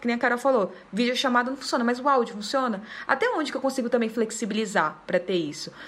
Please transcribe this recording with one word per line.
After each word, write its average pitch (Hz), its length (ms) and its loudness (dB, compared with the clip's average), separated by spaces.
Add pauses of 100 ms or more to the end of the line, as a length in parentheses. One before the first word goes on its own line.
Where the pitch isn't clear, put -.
que 240 60 -2
nem 240 80 2
a 240 40 -6
Carol 240 200 2
falou, 254 340 2 (180)
"videochamada 247 600 2
não 277 60 -6
funciona, 269 260 -2
mas 247 160 2
o 277 100 2
áudio 247 240 4
funciona? 214 480 -2 (260)
Até 440 220 2
onde 320 220 0
que 277 60 -6
eu - 40 -2
consigo 262 280 0
também 226 200 2
flexibilizar 208 960 -2
pra 180 140 0
ter 185 160 -2
isso?" 156 360 -4 (160)